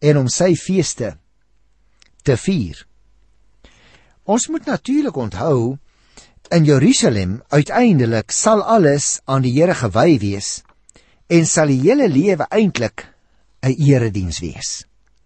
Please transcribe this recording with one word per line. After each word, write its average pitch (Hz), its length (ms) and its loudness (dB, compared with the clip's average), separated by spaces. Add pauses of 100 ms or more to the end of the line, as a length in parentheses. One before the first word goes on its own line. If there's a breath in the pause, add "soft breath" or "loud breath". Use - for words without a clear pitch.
en 147 200 2
om 127 80 0
sy 175 300 0
feeste 151 580 -4 (1120)
te 131 140 2
vier. 120 380 -4 (1500 soft breath)
Ons 233 240 0
moet 320 160 -6
natuurlik 269 500 -2
onthou, 123 600 -2 (720 soft breath)
in 165 160 4
Jerusalem 135 760 2 (100)
uiteindelik 143 800 2
sal 214 320 0
alles 151 640 0
aan 135 160 0
die 123 140 0
Here 170 180 2
gewy 123 480 2
wees 101 400 -8 (640 soft breath)
en 165 200 2
sal 156 260 0
die 127 100 0
hele 254 260 2
lewe 156 420 0
eintlik 180 560 -2 (560)
'n 131 120 0
erediens 113 640 0
wees. - 460 -12 (400)